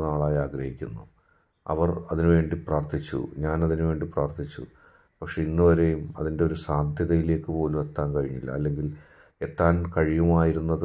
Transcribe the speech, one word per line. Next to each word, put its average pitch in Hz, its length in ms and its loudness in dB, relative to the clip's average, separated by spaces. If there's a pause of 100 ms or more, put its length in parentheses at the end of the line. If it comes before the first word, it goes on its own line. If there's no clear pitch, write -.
നാളായി 76 360 0
ആഗ്രഹിക്കുന്നു. 65 600 -8 (640)
അവർ 80 220 2 (220)
അതിനുവേണ്ടി 82 460 4 (100)
പ്രാർത്ഥിച്ചു, 76 520 -2 (200)
ഞാൻ 78 260 -2
അതിനുവേണ്ടി 80 480 0
പ്രാർത്ഥിച്ചു. 73 500 -6 (600)
പക്ഷേ 82 200 -8
ഇന്ന് 80 200 0
വരെയും 82 400 6 (140)
അതിൻ്റെ 78 280 -2
ഒരു 80 200 0
സാധ്യതയിലേക്ക് 80 880 0
പോലും 78 300 0
എത്താൻ 73 320 -4
കഴിഞ്ഞില്ല. 65 380 -4
അല്ലെങ്കിൽ 73 340 -2 (540)
എത്താൻ 85 340 2 (200)
കഴിയുമായിരുന്നത് 82 920 2